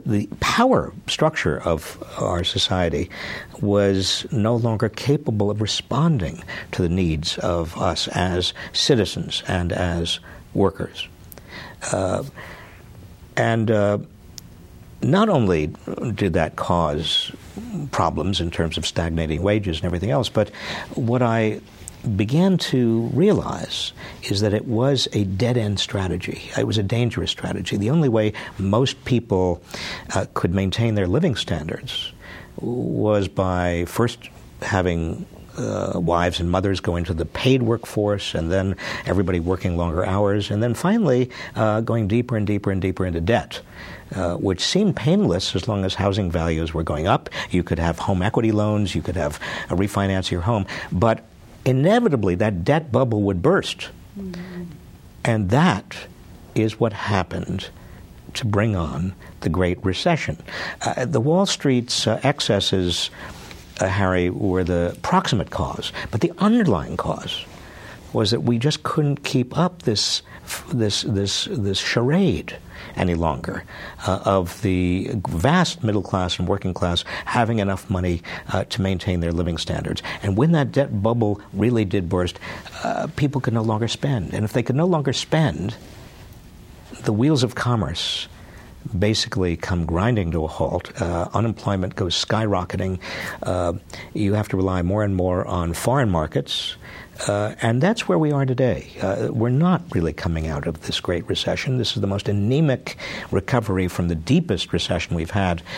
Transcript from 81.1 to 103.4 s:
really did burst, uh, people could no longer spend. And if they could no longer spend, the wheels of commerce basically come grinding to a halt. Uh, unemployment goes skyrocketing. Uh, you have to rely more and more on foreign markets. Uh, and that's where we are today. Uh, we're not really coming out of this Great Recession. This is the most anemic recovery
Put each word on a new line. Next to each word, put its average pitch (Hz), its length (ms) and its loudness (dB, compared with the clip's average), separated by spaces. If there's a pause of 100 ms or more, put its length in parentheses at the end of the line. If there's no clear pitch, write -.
really 110 320 2
did 90 240 0
burst, 90 280 0 (460)
uh, - 320 -2
people 143 240 0
could 117 140 -2
no 113 80 2
longer 110 260 0
spend. 123 460 -2
And 107 100 0
if 107 80 -2
they 123 100 2
could 127 140 0
no 165 100 4
longer 147 280 2
spend, 113 600 0 (1300)
the 117 100 2
wheels 127 280 4
of 113 120 0
commerce - 720 -2 (720)
basically 95 580 2
come 85 300 -2
grinding 90 460 2
to 80 120 0
a 78 40 -2
halt. - 520 -4
Uh, 87 320 0
unemployment 101 640 0
goes 92 280 -2
skyrocketing. 95 760 0 (440)
Uh, 90 300 0 (400)
you 101 220 2
have 107 140 0
to - 80 -2
rely 92 260 2
more 98 200 2
and 101 120 2
more 90 320 2
on 85 260 0
foreign 120 380 2
markets. - 680 -2 (520)
Uh, 104 340 0
and 113 180 4
that's 208 280 2
where 180 100 4
we 151 140 2
are 139 120 2
today. 127 460 0 (100)
Uh, 98 300 0
we're 113 200 2
not 170 320 4 (100)
really 82 200 2
coming 80 360 -2
out 73 180 -4
of 80 200 -6
this - 120 -4
Great 87 300 -2
Recession. 98 500 -2
This 113 160 -2
is 107 60 -2
the 101 80 0
most 98 200 -2
anemic 120 680 2 (340)
recovery 95 560 2